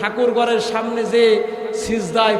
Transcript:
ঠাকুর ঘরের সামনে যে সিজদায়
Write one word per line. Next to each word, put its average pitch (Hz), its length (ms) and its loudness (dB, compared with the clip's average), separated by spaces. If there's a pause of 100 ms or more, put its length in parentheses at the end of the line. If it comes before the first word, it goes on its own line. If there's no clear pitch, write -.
ঠাকুর 233 300 0
ঘরের 233 280 0
সামনে 226 440 -4
যে 220 400 4 (300)
সিজদায় 214 680 0